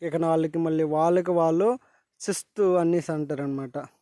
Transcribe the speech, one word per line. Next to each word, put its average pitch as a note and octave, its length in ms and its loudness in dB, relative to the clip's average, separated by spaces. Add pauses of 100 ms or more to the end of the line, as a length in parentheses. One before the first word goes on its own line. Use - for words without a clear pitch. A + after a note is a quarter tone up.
ఇక E3 140 -6
నాళ్ళకి D#3+ 420 0
మళ్ళీ D#3+ 260 0
వాళ్ళకి E3+ 480 2
వాళ్ళు F3 480 2 (400)
శిస్తు F#3+ 560 -2
అనేసి E3+ 360 0
అంటారనమాట. C#3 760 -6 (140)